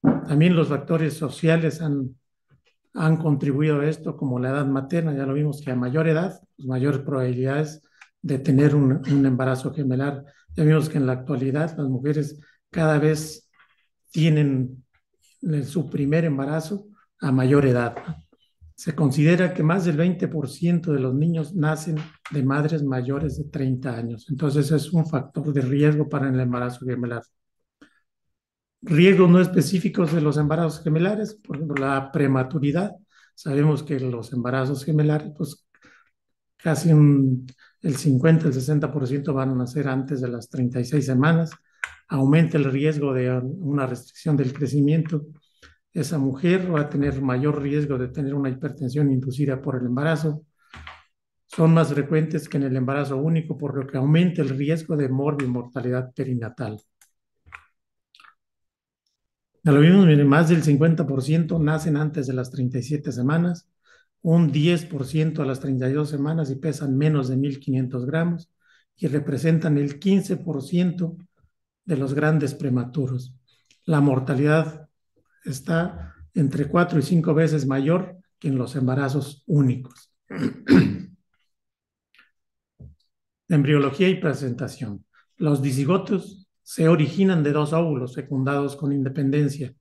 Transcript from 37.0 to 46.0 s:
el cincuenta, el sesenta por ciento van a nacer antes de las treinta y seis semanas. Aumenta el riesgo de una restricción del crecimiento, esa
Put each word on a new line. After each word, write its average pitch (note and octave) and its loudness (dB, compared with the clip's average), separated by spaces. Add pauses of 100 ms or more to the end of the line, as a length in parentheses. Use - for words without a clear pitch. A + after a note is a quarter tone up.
el D3+ -2
cincuenta, D#3+ 4
el B2+ 0
sesenta D3 -2
por C#3+ -4
ciento C#3 -4
van C3+ -2
a C3 -2
nacer B2+ -4
antes C3 -4
de B2 -4
las A#2+ -8
treinta B2 -4
y A#2+ -2
seis C#3 0
semanas. D#3+ 2 (560)
Aumenta D#3 4
el C#3+ 2
riesgo C#3 0
de B2+ 0
una C#3 -4
restricción C3+ -4
del C3 0
crecimiento, D3 0 (680)
esa D#3 -4